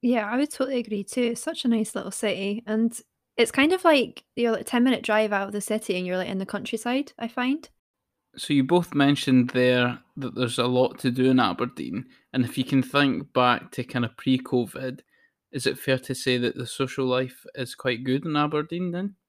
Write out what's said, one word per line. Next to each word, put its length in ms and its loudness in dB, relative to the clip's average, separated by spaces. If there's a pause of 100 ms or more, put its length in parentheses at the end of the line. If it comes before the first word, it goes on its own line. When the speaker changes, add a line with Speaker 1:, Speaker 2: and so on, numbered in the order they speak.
Speaker 1:
Yeah, 240 2
I 100 -4
would 140 0
totally 300 -2
agree 240 -4
too. 180 -4
It's 180 -2
such 240 -8
a 40 2
nice 260 0
little 160 -6
city, 560 -4
and 340 0 (380)
it's 120 4
kind 220 4
of 100 0
like, 420 4 (120)
you're, 160 2
like, 140 -4
ten 180 2
minute 180 2
drive 300 2
out 140 0
of 60 -10
the 100 -6
city 340 -2
and 100 -4
you're, 120 -2
like, 100 -4
in 80 -4
the 80 -4
countryside, 760 -4
I 100 -8
find. 380 -2 (720)
Speaker 2:
So 160 -4
you 100 4
both 320 2
mentioned 560 4
there 500 4 (180)
that 160 -8
there's 240 -2
a 80 2
lot 320 2
to 120 0
do 200 2
in 100 6
Aberdeen, 640 -2 (300)
and 100 2
if 140 -6
you 60 -2
can 180 2
think 500 0
back 400 2
to 120 -6
kind 200 -4
of 140 -8
pre-covid, 840 -2 (500)
is 160 -6
it 120 -2
fair 220 0
to 140 -8
say 220 0
that 200 -2
the 100 -8
social 400 -4
life 480 -4
is 200 -8
quite 300 -4
good 220 0
in 100 -2
Aberdeen 540 -2
then? 240 -6 (140)